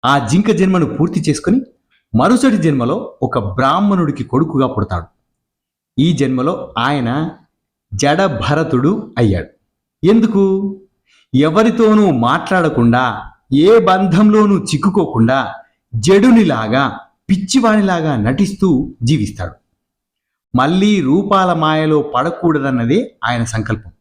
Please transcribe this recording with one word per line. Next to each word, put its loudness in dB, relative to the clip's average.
ఆ 0
జింక 0
జన్మను 2
పూర్తి -2
చేసుకొని 0
మరుసటి 2
జన్మలో -2
ఒక -4
బ్రాహ్మణుడికి 0
కొడుకుగా 0
పుడతాడు. -4
ఈ 2
జన్మలో -4
ఆయన -2
జడభరతుడు -2
అయ్యాడు. 0
ఎందుకు? 0
ఎవరితోనూ 2
మాట్లాడకుండా, 0
ఏ 4
బంధంలోనూ 2
చిక్కుకోకుండా, -2
జడునిలాగా, 2
పిచ్చివానిలాగా 0
నటిస్తూ 0
జీవిస్తాడు. -2
మళ్ళీ 2
రూపాల 0
మాయలో 2
పడకూడదన్నదే -2
ఆయన -2
సంకల్పం. -6